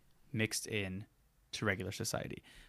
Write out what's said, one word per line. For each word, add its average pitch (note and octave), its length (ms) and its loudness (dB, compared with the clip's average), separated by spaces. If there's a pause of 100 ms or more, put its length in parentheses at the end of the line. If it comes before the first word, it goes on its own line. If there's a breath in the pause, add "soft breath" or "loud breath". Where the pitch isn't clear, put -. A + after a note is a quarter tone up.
(320)
mixed - 340 2
in G2 380 0 (480)
to - 120 -2
regular F#2+ 280 2
society. - 500 -2 (260 soft breath)